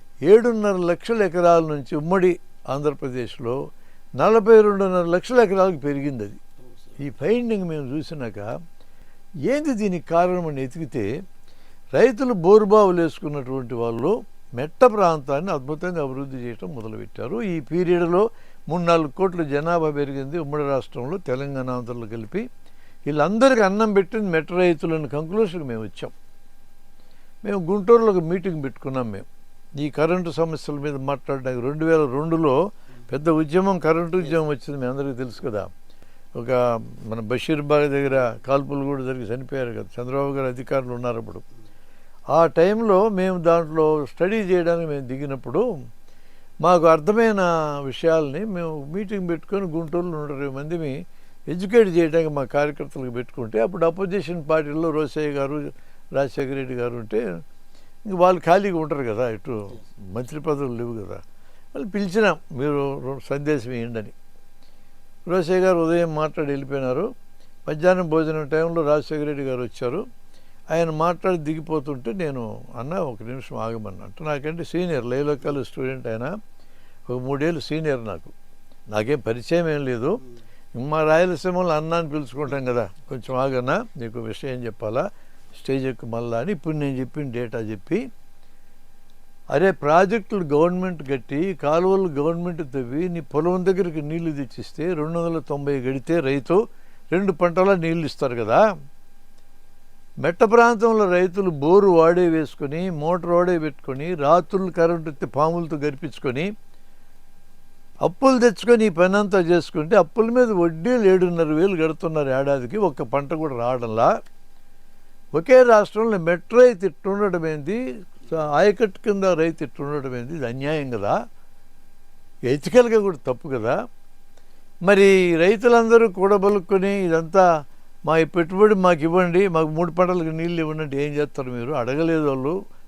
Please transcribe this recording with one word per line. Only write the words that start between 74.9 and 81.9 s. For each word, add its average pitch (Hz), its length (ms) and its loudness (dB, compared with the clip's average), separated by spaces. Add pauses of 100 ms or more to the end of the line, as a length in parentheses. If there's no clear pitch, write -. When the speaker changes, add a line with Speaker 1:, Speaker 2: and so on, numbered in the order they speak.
Speaker 1:
లైవ్ 131 220 -2
లెక్కల 147 360 -2
స్టూడెంట్ 131 440 -8
ఆయన, 120 320 -6 (720)
ఒక 127 120 -4
మూడేళ్ళు 143 380 -2
సీనియర్ 147 440 -2
నాకు. 92 260 -10 (580)
నాకేం 107 320 0
పరిచయం 143 480 0
ఏం 147 160 -2
లేదు. 131 360 -2 (560)
Speaker 2:
మ్మ్. 127 140 -6
Speaker 1:
మా 156 120 2
రాయలసీమలో 180 640 2
అన్న 156 260 0